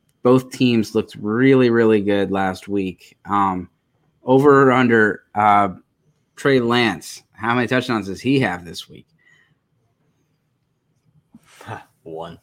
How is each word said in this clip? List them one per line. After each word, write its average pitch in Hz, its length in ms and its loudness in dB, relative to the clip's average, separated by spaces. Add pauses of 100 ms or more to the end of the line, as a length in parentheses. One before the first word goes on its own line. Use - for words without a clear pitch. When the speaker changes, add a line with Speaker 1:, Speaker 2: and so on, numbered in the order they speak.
(220)
Speaker 1:
both 127 300 2
teams 117 440 -2
looked 107 200 -4
really, 123 540 2
really 110 320 2
good 98 300 -2
last 95 380 -6
week. 95 560 -8
Um, 95 440 -4 (540)
over 135 460 4
or - 20 4
under, 117 540 2 (100)
uh, 101 340 2 (680)
Trey 135 240 2
Lance, 117 600 -4 (100)
how 113 220 -4
many 123 120 -2
touchdowns 123 400 -4
does 95 140 -10
he 135 180 0
have 90 240 -4
this 85 240 -18
week? - 200 -20 (2500)
Speaker 2:
<laughs> - 360 -20
One, 82 400 -16